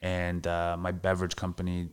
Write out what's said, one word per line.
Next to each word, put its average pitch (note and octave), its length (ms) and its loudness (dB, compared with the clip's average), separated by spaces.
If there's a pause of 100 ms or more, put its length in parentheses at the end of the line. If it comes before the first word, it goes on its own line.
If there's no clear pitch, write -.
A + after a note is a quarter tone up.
And, F2 440 0
uh, E2+ 320 2
my F2+ 140 -2
beverage F2+ 440 2
company, F2+ 580 -2